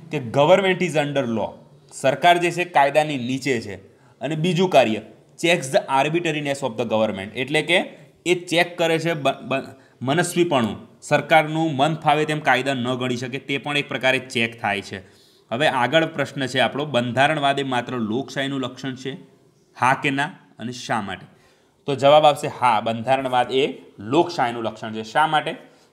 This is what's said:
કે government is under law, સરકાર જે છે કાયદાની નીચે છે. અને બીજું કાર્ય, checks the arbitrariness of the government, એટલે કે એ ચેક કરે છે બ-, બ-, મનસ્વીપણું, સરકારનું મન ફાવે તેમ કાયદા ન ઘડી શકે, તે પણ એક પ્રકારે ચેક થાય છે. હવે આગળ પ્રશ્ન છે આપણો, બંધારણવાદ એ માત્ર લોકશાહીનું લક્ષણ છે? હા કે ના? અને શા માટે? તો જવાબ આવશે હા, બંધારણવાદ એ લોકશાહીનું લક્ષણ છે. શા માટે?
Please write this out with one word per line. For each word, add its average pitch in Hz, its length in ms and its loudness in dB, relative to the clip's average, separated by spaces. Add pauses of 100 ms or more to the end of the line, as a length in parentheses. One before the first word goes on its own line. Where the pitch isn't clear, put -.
(100)
કે 151 60 -4
government 156 640 4
is 156 240 -2
under 139 300 -2
law, 101 120 -2 (440)
સરકાર 170 460 4
જે 165 140 0
છે 165 120 -2
કાયદાની 147 540 2
નીચે 127 440 -2
છે. 101 140 -10 (460)
અને 143 140 -4
બીજું 175 340 2
કાર્ય, 113 320 4 (420)
checks 170 200 2
the 135 400 0
arbitrariness 151 600 -2
of 113 120 -6
the 120 80 -2
government, 107 500 -2
એટલે 139 260 -2
કે 170 280 0 (360)
એ 175 100 2
ચેક 175 420 -2
કરે 165 220 2
છે 170 140 -2
બ-, 139 180 -2
બ-, 131 360 -6 (340)
મનસ્વીપણું, 147 1000 0
સરકારનું 156 760 2
મન 151 200 2
ફાવે 151 300 2
તેમ 151 140 -2
કાયદા 135 340 0
ન 127 220 -4
ઘડી 127 220 -4
શકે, 131 220 -8
તે 143 180 -6
પણ 143 200 -6
એક 143 120 -4
પ્રકારે 131 300 0
ચેક 117 420 -4
થાય 101 200 -2
છે. - 380 -16 (320)
હવે 135 160 0
આગળ 131 380 2
પ્રશ્ન 139 400 -4
છે 127 140 -2
આપણો, 127 260 0
બંધારણવાદ 139 760 0
એ 143 40 0
માત્ર 123 300 -4
લોકશાહીનું 131 680 -4
લક્ષણ 127 360 -8
છે? 135 220 -10 (640)
હા 127 140 4
કે 143 180 -2
ના? 143 200 -4 (280)
અને 120 120 -10
શા 123 300 -4
માટે? 95 240 -10 (600)
તો 139 100 -2
જવાબ 147 300 6
આવશે 143 220 2
હા, 120 320 2
બંધારણવાદ 123 720 0
એ 135 220 0 (260)
લોકશાહીનું 120 640 0
લક્ષણ 110 300 -8
છે. 110 100 -8
શા 151 240 0
માટે? 156 280 -2 (380)